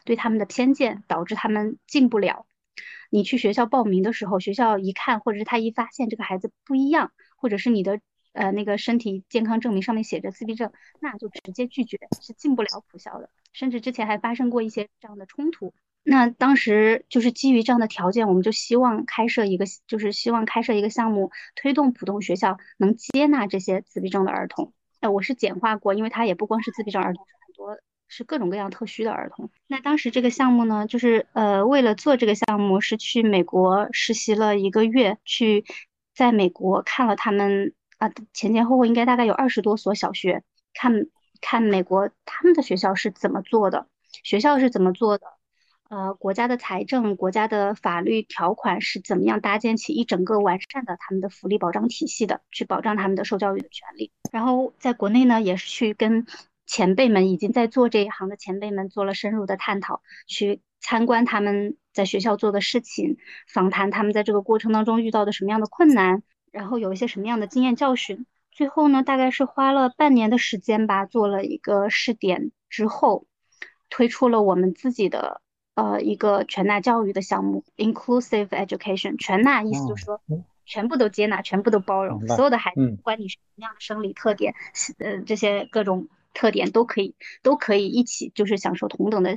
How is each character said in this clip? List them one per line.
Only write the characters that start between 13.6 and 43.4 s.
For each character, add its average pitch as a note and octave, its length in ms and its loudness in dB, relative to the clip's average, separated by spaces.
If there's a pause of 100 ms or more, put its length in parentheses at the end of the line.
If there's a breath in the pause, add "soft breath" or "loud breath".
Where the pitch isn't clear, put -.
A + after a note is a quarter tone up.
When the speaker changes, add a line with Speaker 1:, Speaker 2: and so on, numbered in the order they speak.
Speaker 1:
至 A#3+ 100 -6
之 B3+ 120 -8
前 A#3 140 -6
还 G#3+ 120 -2
发 A3+ 160 -4
生 A#3+ 160 -2
过 A#3 120 0
一 A3+ 60 -6
些 G#3 200 -8 (120)
这 A3+ 80 -20
样 G#3 100 -20
的 F#3+ 80 -20
冲 D4 240 -6
突。 - 240 -8 (300)
那 C4 240 6
当 C4 280 2
时 A3 520 2
就 A#3+ 120 0
是 A#3 120 2
基 C4+ 200 2
于 A3+ 100 4
这 A#3+ 100 2
样 A#3+ 80 4
的 A3+ 80 0
条 F#3 240 -2
件， A3+ 160 2
我 F#3 60 4
们 F#3 80 4
就 A3 100 0
希 - 240 0
望 A#3+ 300 2
开 A#3 200 -2
设 A#3 180 0
一 F#3+ 120 0
个， F#3+ 80 0 (220)
就 A3 120 -4
是 G#3 140 -2
希 - 180 -4
望 A3+ 140 0
开 A3 180 -2
设 A#3+ 120 0
一 G#3 80 2
个 G#3+ 80 0
项 A3+ 200 0
目， G3 200 0 (260 loud breath)
推 C#4 160 0
动 C4 200 2
普 - 140 -8
通 G3+ 160 -4
学 F3+ 140 -2
校 F#3+ 220 0 (180 loud breath)
能 G#3 200 4
接 C#4+ 300 0
纳 C4+ 200 2
这 F#3+ 120 -4
些 F#3+ 240 -2
自 - 180 -12
闭 F#3+ 80 -4
症 F#3+ 160 0
的 G3+ 60 0
儿 F#3+ 160 -4
童。 - 260 -10 (280)
呃， G#3+ 120 0
我 G3 100 0
是 B3+ 120 -4
简 F#3 260 -4
化 A3 160 0
过， G3+ 180 0
因 G#3+ 80 -2
为 A3 80 -4
他 A#3 160 -2
也 F3+ 80 0
不 G#3 120 -6
光 A3 160 0
是 A#3 100 -8
自 A3+ 100 -8
闭 G3+ 80 -10
症 F3+ 100 -2
儿 F#3 140 -2
童， - 100 -16
是 - 80 -20 (140)
很 - 80 -20
多， G3+ 240 -14 (300)
是 - 160 -16
各 D#4 140 -6
种 F3+ 120 -4
各 F#3+ 60 -4
样 G3 140 -6
特 G#3+ 160 -12
需 - 180 -8
的 A3 80 -2
儿 - 180 -8
童。 - 200 -14 (160)
那 C4+ 140 -8
当 C#4+ 180 0
时 A#3+ 120 -4
这 B3 120 0
个 B3 80 4
项 B3+ 220 2
目 A#3+ 120 6
呢， G#3+ 220 0
就 A#3+ 120 -4
是， A#3 340 4
呃， G3+ 340 2
为 C#4 160 4
了 G#3+ 120 4
做 C#4 220 2
这 A#3+ 100 2
个 G#3 80 4
项 G#3 260 0
目， G3 200 2
是 - 160 -2
去 - 260 0
美 G3 220 4
国 F#3 480 2
实 - 220 0
习 A3 200 -2
了 G#3 240 2
一 G3 120 0
个 A3 140 4
月， A3 400 2
去 G#3+ 400 2 (500 loud breath)
在 A#3+ 180 4
美 G3 160 4
国 F#3+ 340 0
看 - 240 -2
了 G3+ 100 2
他 G#3+ 160 -2
们， G3+ 420 0 (240)
啊， G#3+ 120 -2 (220)
前 G#3+ 200 -2
前 A3+ 140 4
后 B3+ 120 4
后 A#3+ 80 6
应 A#3 80 4
该 A#3 120 2
大 B3 100 4
概 A#3+ 100 4
有 G3+ 80 4
二 C4+ 140 2
十 A3+ 140 -2
多 G#3+ 140 2
所 G3+ 180 -2
小 F#3+ 180 -4
学， - 300 -2 (300)
看， A3+ 340 0 (340)
看 A#3 220 0
美 G3+ 200 4
国 F#3+ 280 0 (140)
他 - 200 -14
们 F4 100 8
的 D4+ 80 2
学 F#3+ 140 -2
校 F#3+ 180 0
是 G3+ 160 -2
怎 F#3+ 200 -2
么 F#3+ 120 -4